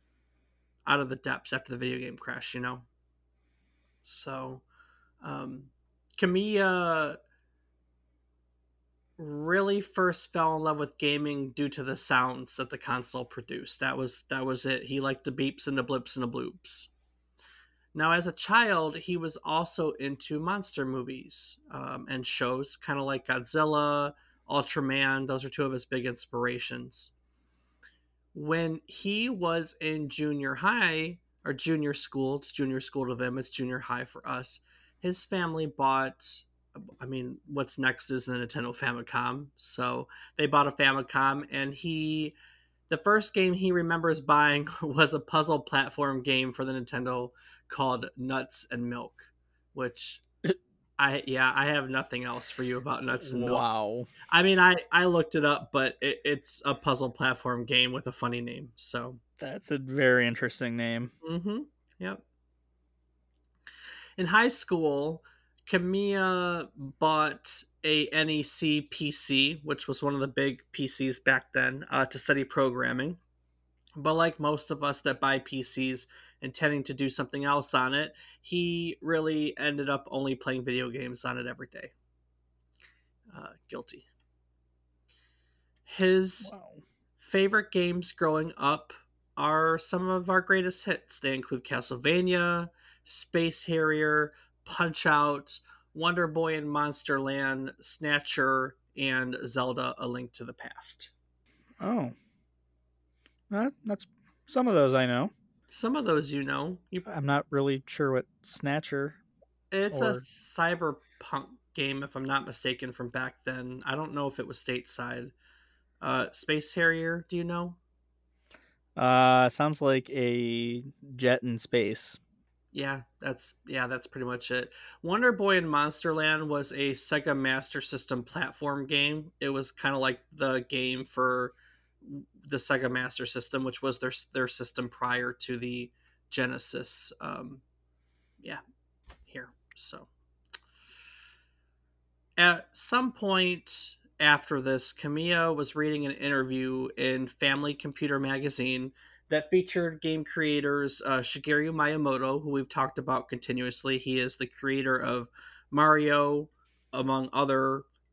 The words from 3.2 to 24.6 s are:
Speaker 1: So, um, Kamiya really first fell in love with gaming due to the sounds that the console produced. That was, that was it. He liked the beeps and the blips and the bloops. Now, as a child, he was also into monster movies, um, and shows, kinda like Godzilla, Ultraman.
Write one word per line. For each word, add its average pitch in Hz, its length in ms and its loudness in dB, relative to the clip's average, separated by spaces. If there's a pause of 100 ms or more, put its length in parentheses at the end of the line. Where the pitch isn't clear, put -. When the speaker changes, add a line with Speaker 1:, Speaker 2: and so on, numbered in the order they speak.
Speaker 1:
So, 131 580 -10 (640)
um, 139 400 -10 (540)
Kamiya 185 960 2 (2000)
really 175 640 0
first 185 520 0
fell 160 240 2
in 156 60 -4
love 156 140 0
with 143 220 -6
gaming 147 520 0
due 139 200 -2
to 143 120 -8
the 131 140 -4
sounds 127 600 2
that 131 140 -6
the 131 80 -8
console 127 460 -6
produced. - 560 -10
That 135 160 -2
was, 127 320 -4
that 135 160 -4
was 131 220 -2
it. 131 180 -2
He 139 160 -4
liked 135 240 -2
the 139 80 -4
beeps 135 340 -2
and 135 120 -2
the 127 40 2
blips 123 340 -4
and 131 60 -4
the 120 60 -2
bloops. - 600 -10 (1080)
Now, 156 180 2
as 170 140 4
a 170 60 -2
child, 185 640 2
he 175 200 -4
was 160 280 -6
also 160 480 0
into 139 480 -6
monster 180 440 -4
movies, 131 720 -8 (120)
um, 135 400 -10
and 127 160 -6
shows, 131 500 -2
kinda 139 280 -4
like 135 220 -4
Godzilla, 147 880 0 (360)
Ultraman. 135 800 0